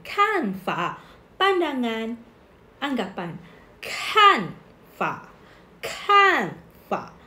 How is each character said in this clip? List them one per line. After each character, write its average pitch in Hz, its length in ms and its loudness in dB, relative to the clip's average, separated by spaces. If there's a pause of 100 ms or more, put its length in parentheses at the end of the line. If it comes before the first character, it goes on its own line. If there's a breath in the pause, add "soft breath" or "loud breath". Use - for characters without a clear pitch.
看 392 500 0
法， - 460 -6 (380 loud breath)
pandangan，anggapan， 240 1900 -4 (480 loud breath)
看 370 680 2 (480)
法， - 320 -6 (540 loud breath)
看 381 760 2 (320)
法， - 240 -6 (140)